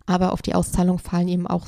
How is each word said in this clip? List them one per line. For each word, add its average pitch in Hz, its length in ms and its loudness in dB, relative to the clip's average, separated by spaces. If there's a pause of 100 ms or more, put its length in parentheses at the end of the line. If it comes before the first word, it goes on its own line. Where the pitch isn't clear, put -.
aber 185 280 2
auf - 80 -4
die - 120 -2
Auszahlung 180 460 2
fallen 175 300 -2
eben 175 180 -2
auch 175 200 -4